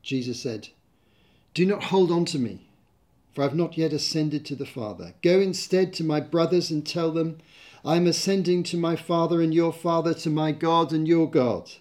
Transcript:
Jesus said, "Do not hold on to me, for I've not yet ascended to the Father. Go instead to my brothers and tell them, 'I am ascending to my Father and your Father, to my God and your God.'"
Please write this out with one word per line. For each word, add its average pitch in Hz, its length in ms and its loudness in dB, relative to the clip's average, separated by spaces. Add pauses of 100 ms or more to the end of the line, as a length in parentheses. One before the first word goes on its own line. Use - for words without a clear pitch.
Jesus 123 380 -6
said, 110 300 -8 (840)
"Do 175 120 2
not 196 200 0
hold 180 260 4
on 170 140 2
to 160 140 -4
me, 104 280 -6 (680)
for 139 100 -2
I've 139 120 0
not 165 220 -2
yet 160 160 0
ascended 151 520 -2
to 143 100 -8
the 135 100 -8
Father. 113 560 -10
Go 175 180 6
instead 185 540 0
to - 100 -6
my 151 160 0
brothers 170 520 0
and 151 140 -4
tell 165 260 -2
them, 160 260 -4 (480)
'I 151 120 2
am 175 100 4
ascending 180 560 0
to 175 140 -4
my 170 180 0
Father 170 460 0
and 160 120 2
your 165 180 2
Father, 165 440 0
to 160 140 -6
my 156 220 0
God 165 400 2
and 156 160 0
your 165 220 4
God.'" 120 520 0